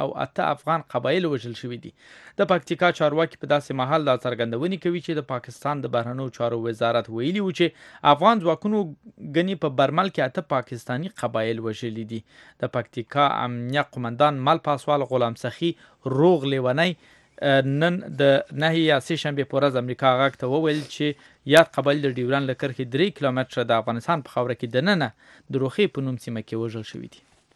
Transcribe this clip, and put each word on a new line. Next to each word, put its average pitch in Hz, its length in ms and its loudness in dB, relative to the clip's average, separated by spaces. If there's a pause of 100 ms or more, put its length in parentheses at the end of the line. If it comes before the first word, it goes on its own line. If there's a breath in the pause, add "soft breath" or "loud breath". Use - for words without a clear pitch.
او 143 40 -2 (200)
اته 175 200 -4 (120)
افغان 160 360 -4
قبایل 143 380 0
وژل 120 300 -6
شوي 120 240 -10
دي. 107 60 -16 (460 loud breath)
د 202 160 2
پکتیکا 175 380 0 (100)
چارواکي 156 400 0
په 143 120 -2
داسې 139 280 -2
مهال 147 300 0
دا 123 80 2
څرګندونې 123 640 -2
کوي 175 160 -2
چې 156 200 -4
د 127 120 -10
پاکستان 135 540 -6
د 123 100 -4
بهرنیو 123 420 -6
چارو 117 300 -2
وزارت 117 480 0
ویلي 185 300 -2
و 185 40 -2
چې 170 160 2 (480 loud breath)
افغان 185 320 4
ځواکونو 202 380 0
ګنې 165 720 -4 (120)
په 131 160 -4
برمل 165 320 0
کې 156 140 -2
اته 170 260 -8
پاکستاني 127 600 -6 (100)
قبایل 113 440 -2
وژلي 110 460 -8
دي. 110 100 -10 (360 soft breath)
د 127 180 -4
پکتیکا 135 520 0 (120)
امنیه 123 500 -4
قومندان 127 560 0
مل 165 240 2
پاسوال 139 400 -2
غلام 120 320 0
سخي 165 320 -4 (420 soft breath)
روغ 151 340 4
لیونی، 135 400 0 (720 soft breath)
نن 156 320 0 (220)
د 139 120 6 (300)
نهي 165 180 2
یا 156 240 4
سې 160 180 -4
شنبې 143 300 -4
په 139 80 2
ورځ 135 220 2
امریکا 127 360 0
غږ 135 240 0
ته 127 120 -2
وویل 151 280 2
چې - 720 -4
یاد 160 240 8
قبایل 143 300 0
د 127 100 -2
ډیورن 131 320 0
له 127 140 -4
کرښې 131 320 -6
درې 180 260 0
کیلومتره 127 500 -2
د 113 140 4
افغانستان 123 420 -2
په - 80 -10
خاوره 123 240 -2
کې 120 160 -4
دننه 151 340 2 (460 soft breath)
د 131 100 0
روخې 180 300 0
په 135 140 -4
نوم 123 180 -6
سیمه 113 200 -8
کې 113 80 -8 (100)
وژل 110 260 -10
شوي 120 240 -14
دي. - 100 -20 (300)